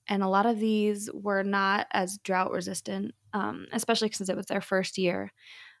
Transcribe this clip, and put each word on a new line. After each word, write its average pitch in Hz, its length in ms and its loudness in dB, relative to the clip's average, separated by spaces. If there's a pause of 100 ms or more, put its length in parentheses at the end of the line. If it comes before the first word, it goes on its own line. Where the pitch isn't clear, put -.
and 202 140 2
a 190 60 2
lot 196 180 4
of 233 120 2
these 208 540 2
were 196 320 0
not 196 480 2
as 196 260 0
drought 185 320 0
resistant, 190 640 -4 (180)
um, 202 400 -4
especially 220 380 0
since 190 180 -4
it 185 80 0
was 196 100 -6
their 196 140 -2
first 190 380 0
year. 175 340 0 (480)